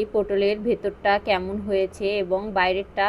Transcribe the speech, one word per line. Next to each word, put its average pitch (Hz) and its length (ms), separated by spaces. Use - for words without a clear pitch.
পটলের 202 480
ভেতরটা 208 600
কেমন 196 420
হয়েছে 196 460
এবং 185 220
বাইরেরটা 196 560